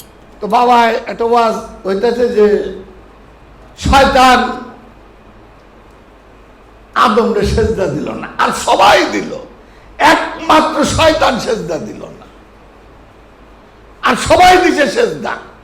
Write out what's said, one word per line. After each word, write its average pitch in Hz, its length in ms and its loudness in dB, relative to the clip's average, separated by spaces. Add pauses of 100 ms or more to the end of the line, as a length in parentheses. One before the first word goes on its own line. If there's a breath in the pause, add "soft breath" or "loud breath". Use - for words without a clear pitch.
(420)
তো 214 60 -8
বাবা 240 400 2
একটা 226 380 -4
ওয়াজ 226 640 -2
হইতেছে 226 420 -2
যে 202 460 0 (1000)
শয়তান 262 760 2 (2500)
আদম 220 380 2
রে - 120 -2
সেজদা 190 420 -2
দিল 135 240 -6
না, - 160 -12 (100)
আর - 140 0
সবাই 285 600 2
দিল, - 280 -8 (580 soft breath)
একমাত্র 311 840 0
শয়তান 294 560 0
সেজদা 175 380 -6
দিল - 280 -12
না, - 200 -20 (1800)
আর 277 140 0
সবাই 359 420 4
দিছে 294 300 2
সেজদা। 202 500 -4 (260)